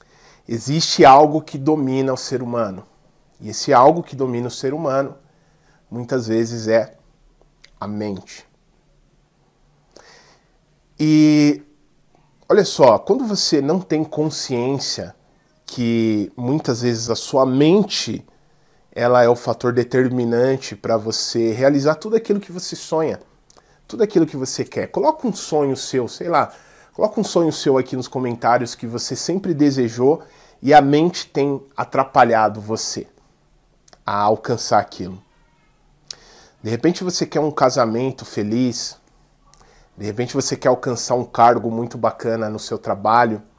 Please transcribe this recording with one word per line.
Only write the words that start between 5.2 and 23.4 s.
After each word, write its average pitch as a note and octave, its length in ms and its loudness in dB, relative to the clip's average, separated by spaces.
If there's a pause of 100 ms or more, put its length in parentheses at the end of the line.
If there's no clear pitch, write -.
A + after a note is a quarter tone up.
muitas A#2 380 -6
vezes, A2+ 400 -4
é A2 280 0 (800)
a G2+ 100 -12
mente. G#2 580 -10 (2500)
E, D3+ 640 4 (840)
olha F#3+ 160 4
só, A#2+ 340 6
quando B3 280 0
você F#3 340 0
não D#3 200 0
tem D#3 240 -2
consciência C3+ 1080 -4 (520)
que A2+ 680 -2
muitas B2 460 -2
vezes A#2 280 -2
a A2 60 -2
sua - 280 0
mente, D3 800 2 (680)
ela B2 300 4
é A#2 60 6
o A#2+ 80 4
fator A#2+ 360 -2
determinante B2 1040 0
pra A2+ 200 -2
você A2+ 560 -2
realizar C#3+ 440 2
tudo G#3+ 200 -2
aquilo G#3 240 -2
que F3 120 -14
você E3+ 220 -12
sonha, D#3 460 -4 (680)